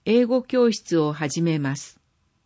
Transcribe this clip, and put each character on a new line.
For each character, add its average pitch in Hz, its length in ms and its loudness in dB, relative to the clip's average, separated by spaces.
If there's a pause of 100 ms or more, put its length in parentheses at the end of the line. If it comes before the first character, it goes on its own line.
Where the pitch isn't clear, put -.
英 233 200 4
語 240 180 0
教 247 300 2
室 - 260 -2
を 151 140 0
始 151 280 -6
め 165 200 0
ま 135 160 -4
す。 - 240 -20 (460)